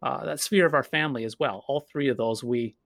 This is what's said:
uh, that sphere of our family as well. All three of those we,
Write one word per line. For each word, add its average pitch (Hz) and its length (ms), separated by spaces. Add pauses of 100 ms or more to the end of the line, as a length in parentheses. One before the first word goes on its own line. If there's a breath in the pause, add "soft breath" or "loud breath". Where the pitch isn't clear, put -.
uh, - 240
that 147 160
sphere 190 240
of 156 80
our 139 100
family 147 420
as 110 140
well. 110 300
All 143 120
three 143 280
of 120 80
those 113 260
we, 120 440